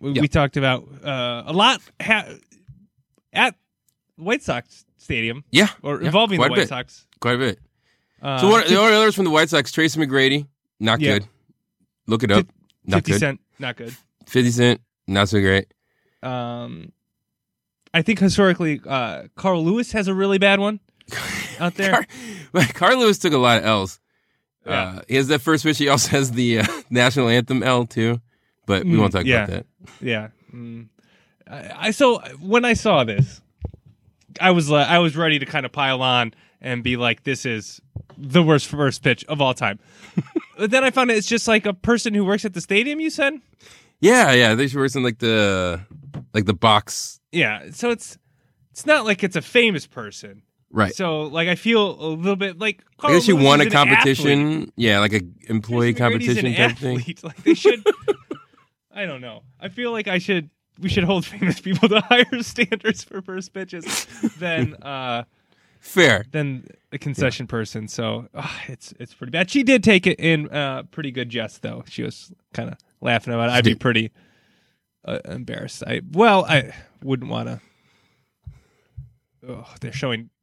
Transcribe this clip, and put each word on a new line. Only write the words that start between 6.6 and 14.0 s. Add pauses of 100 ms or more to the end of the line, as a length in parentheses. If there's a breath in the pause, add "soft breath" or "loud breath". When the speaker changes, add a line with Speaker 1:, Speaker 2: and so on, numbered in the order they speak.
Speaker 2:
bit.
Speaker 1:
Sox. (140)
Speaker 2:
Quite
a
bit. (640)
Speaker 1:
Uh,
Speaker 2:
So
what,
Speaker 1:
fif-
Speaker 2:
the
only
others
from
the
White
Sox,
Tracy
McGrady, (340)
not
Speaker 1:
Yeah.
Speaker 2:
good. (800)
Look
it
up.
Speaker 1:
Fif-, (320)
Speaker 2:
Not
Speaker 1:
Fifty
Speaker 2:
good.
Speaker 1:
Cent, (180)
not
good. (300)